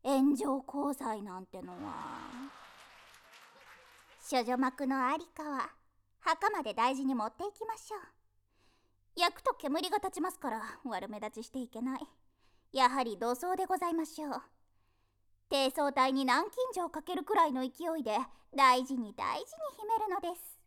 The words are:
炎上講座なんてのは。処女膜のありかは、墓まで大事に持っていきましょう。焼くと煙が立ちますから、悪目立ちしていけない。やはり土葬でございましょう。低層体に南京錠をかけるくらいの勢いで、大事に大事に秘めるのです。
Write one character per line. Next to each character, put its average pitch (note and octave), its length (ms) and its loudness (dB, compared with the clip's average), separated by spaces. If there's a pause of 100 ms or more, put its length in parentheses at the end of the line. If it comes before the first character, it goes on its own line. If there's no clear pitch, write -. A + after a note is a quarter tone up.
炎 C#4 320 6
上 C4+ 260 0
講 C#4+ 320 -4
座 A#3 240 -4
な F#3+ 240 -10
ん F#3 60 -14
て F#3+ 140 -12
の F3+ 120 -12
は。 - 580 -10 (2000)
処 C4+ 80 2
女 B3 200 2
膜 C4+ 300 0
の C4+ 180 0
あ D4 120 0
り E4+ 100 -10
か - 160 -14
は、 C#4+ 320 -6 (460)
墓 F4 280 2
ま F#4 140 -2
で G#3 100 -4
大 B3+ 220 2
事 C4+ 80 -2
に C4 100 2
持 A3 140 0
っ - 20 -4
て - 160 -8
い G#4 60 -4
き - 140 -10
ま A4 100 -6
し - 180 -12
ょ G#4 40 -6
う。 - 20 -8 (1200)
焼 F4 160 2
く - 80 -20
と B4+ 100 2
煙 D#4 360 -2
が G#4 80 0
立 G4 140 -2
ち C#4+ 100 -6
ま F4+ 100 -2
す - 80 -18
か C#4 100 -6
ら、 - 360 -8
悪 G3+ 240 -6
目 G#3+ 100 -10
立 G#3+ 220 -8
ち - 20 -10
し - 60 -14
て C4+ 100 -8
い A#3+ 80 -8
け A3 140 -10
な C4 160 -4
い。 D4+ 100 -6 (640)
や C4 180 6
は C4 140 2
り G#3+ 160 -2
土 A#3+ 160 2
葬 F4+ 220 -2
で F#4+ 80 0
ご F#4 120 2
ざ F4+ 120 0
い E4+ 40 0
ま D#4+ 120 0
し D#4 200 -10
ょ C#4+ 40 -6
う。 C4 120 -6 (1080)
低 C4+ 220 4
層 C#4+ 200 2
体 C4+ 220 6
に C4+ 80 2
南 C4+ 280 4
京 - 60 -14 (180)
錠 F4 120 0
を D#4+ 40 -6
か D#4 120 -6
け F4+ 140 -6
る F4+ 100 -4
く G#4+ 100 0
ら E4 120 8
い D4 40 0
の C4 120 0
勢 C4 200 -6 (160)
い C4 40 -4
で、 G#3+ 140 0 (380)
大 C4 300 6
事 C4+ 100 -4
に A3 180 -4
大 A3 260 -4
事 G#4+ 40 -8
に C#5 40 -12 (300)
秘 A4 80 -10
め A4 200 2
る G4+ 40 -4
の F#4 120 0
で F4 80 -4 (100)
す。 - 280 -18